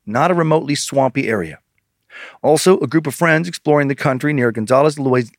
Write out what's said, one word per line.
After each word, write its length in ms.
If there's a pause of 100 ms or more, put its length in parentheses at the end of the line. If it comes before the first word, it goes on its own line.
Not 260
a 20
remotely 420
swampy 540
area. 300 (840)
Also, 380
a 80
group 200
of 80
friends 320
exploring 400
the 80
country 380
near 180
Gonzales, 480
Louis-, 400